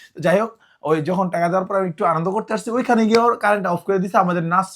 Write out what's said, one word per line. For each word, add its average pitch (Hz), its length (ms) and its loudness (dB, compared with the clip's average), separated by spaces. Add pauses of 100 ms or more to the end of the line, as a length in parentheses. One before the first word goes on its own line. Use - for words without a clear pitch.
(140)
তো - 60 -16
যাই 170 200 2
হোক, 220 180 -4 (240)
ওই 156 200 0
যখন 180 280 -2
টাকা 170 180 -2
দেওয়ার 185 180 0
পর 202 100 -6
আমি 190 140 0
একটু 180 160 -4
আনন্দ 170 260 0
করতে 214 220 -4
আসছি, 220 180 -6
ওইখানে 233 340 2
গিয়ে 226 140 4
ওর 233 180 2
কারেন্ট 208 300 0
অফ 175 120 -2
করে 196 200 -2
দিছে, 185 180 -2
আমাদের 180 260 2
নাচ 180 220 0 (100)